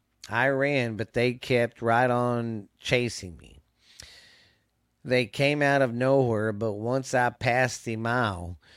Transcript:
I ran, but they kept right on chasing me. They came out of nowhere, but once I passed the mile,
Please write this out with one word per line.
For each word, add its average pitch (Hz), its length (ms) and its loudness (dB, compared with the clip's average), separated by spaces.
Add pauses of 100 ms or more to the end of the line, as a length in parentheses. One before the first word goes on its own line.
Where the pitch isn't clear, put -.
(280)
I 120 200 0
ran, 135 480 0
but 107 180 -8
they 123 200 0
kept 120 480 -2
right 117 260 4
on 120 600 -2 (100)
chasing 110 600 -4
me. - 240 -20 (1400)
They 127 220 0
came 143 360 0
out 139 200 4
of 117 120 0
nowhere, 120 580 2
but 104 200 -4
once 120 420 -4
I 123 160 4
passed 123 540 0
the 113 120 -4
mile, 110 640 -2 (180)